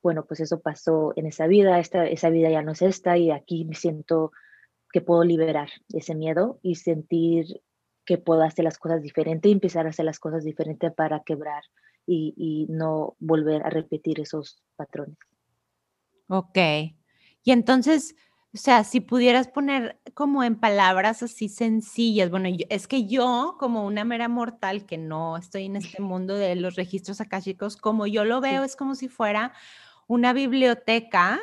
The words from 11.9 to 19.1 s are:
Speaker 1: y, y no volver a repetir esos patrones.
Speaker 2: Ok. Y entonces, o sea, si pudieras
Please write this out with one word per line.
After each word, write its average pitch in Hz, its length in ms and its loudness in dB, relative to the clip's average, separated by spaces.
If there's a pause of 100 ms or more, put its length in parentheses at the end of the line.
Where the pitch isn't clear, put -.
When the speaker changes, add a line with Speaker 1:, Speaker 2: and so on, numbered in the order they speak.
Speaker 1:
y, 160 280 -2
y 156 360 -4
no 160 480 -4
volver 156 440 0
a - 60 -2
repetir 156 500 -4
esos 151 440 -12 (120)
patrones. 151 420 -14 (1080)
Speaker 2:
Ok. 185 300 -2 (840)
Y 254 80 4
entonces, 254 640 4 (380)
o 214 40 -16
sea, 240 260 6
si 233 180 0
pudieras 247 460 4